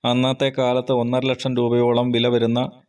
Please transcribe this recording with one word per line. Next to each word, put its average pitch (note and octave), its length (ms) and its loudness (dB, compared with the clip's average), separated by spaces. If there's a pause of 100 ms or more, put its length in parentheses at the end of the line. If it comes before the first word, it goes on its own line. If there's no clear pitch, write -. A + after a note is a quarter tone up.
അന്നത്തെ B2+ 460 0
കാലത്ത് B2+ 440 -2
ഒന്നര B2 320 0
ലക്ഷം C3 300 -4
രൂപയോളം A#2+ 560 2
വില A#2 160 0
വരുന്ന A#2+ 320 2 (300)